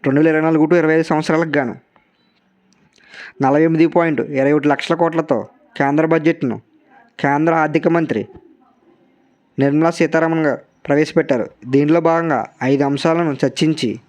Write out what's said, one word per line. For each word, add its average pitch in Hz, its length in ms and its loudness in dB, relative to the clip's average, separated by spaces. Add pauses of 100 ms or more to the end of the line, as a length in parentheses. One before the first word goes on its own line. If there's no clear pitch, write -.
రెండు 139 140 2
వేల 156 80 4
ఇరవై 156 120 0
నాలుగు 160 260 2
to 156 80 2
ఇరవై 160 200 2
ఐదు 160 80 2
సంవత్సరాలకు 156 560 -2
గాను 127 180 -4 (1700)
నలభై 143 200 4
ఎనిమిది 165 240 2
పాయింట్ 165 340 0
ఇరవై 143 320 0
ఒకటి 147 160 0
లక్షల 147 260 0
కోట్లతో 160 540 -2 (280)
కేంద్ర 147 300 0
బడ్జెట్ను 156 540 -2 (600)
కేంద్ర 147 340 0
ఆర్థిక 156 340 0
మంత్రి 160 380 -2 (1300)
నిర్మలా 147 320 2
సీతారామన్ 165 560 0
గారు 131 140 -2 (260)
ప్రవేశపెట్టారు. 147 640 0 (160)
దీనిలో 147 340 2
భాగంగా 165 460 0 (160)
ఐదు 135 220 0
అంశాలను 156 520 0 (100)
చర్చించి 135 640 -2